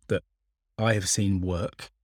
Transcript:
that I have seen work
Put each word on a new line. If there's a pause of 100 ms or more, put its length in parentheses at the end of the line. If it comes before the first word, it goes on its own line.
that (560)
I
have
seen
work (140)